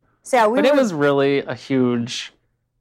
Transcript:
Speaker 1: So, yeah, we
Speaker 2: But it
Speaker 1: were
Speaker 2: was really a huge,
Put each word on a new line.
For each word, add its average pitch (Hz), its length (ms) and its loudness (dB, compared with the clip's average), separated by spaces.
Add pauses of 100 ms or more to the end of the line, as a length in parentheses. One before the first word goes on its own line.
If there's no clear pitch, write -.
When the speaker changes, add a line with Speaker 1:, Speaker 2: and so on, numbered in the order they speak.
(240)
Speaker 1:
So, - 140 -2
yeah, 214 100 4
we 226 100 0
Speaker 2:
But 285 80 2
it 277 80 4
Speaker 1:
were 285 60 2
Speaker 2:
was 220 140 0
really 143 460 0
a - 160 -8
huge, 120 800 -4 (480)